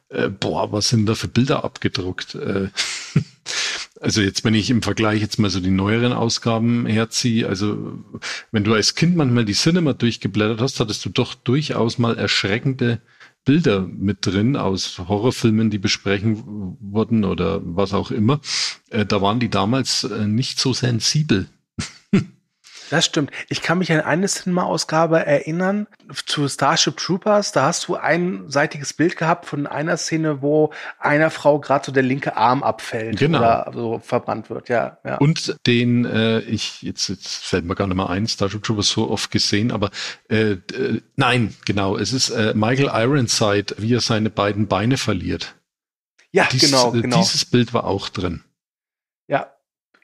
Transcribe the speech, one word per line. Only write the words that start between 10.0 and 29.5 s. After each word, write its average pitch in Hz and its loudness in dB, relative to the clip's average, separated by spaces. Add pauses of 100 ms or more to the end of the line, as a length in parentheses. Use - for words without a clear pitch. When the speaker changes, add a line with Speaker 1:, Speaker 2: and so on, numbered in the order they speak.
Speaker 1:
hast, 135 -2
hattest 107 -2
du - -6
doch 117 -2
durchaus 120 0
mal 117 0
erschreckende 117 0 (440)
Bilder 135 4
mit 95 -4
drin 107 2
aus 95 -4
Horrorfilmen, 110 2
die 101 -2
besprechen 101 0
w-, 104 -10
wurden 104 0
oder 90 0
was 92 -2
auch 95 -2
immer. 127 2 (500)
Äh, 107 -2
da 101 0
waren 104 2
die 117 0
damals, 113 0
äh, 107 -4
nicht 113 -2
so 127 0
sensibel. 120 0 (640)
<laughs> 196 6 (720)
Speaker 2:
Das 156 2
stimmt. 147 -2 (180)
Ich - -6
kann 170 2
mich 170 0
an 151 2
eine 170 0
Cinema-Ausgabe 165 0
erinnern 180 0 (400)
zu 147 0
Starship 147 0
Troopers. 202 0
Da 139 4
hast 165 -2
du 175 -2
ein 175 0
seitiges 143 -2
Bild 165 0
gehabt 170 0
von 143 -6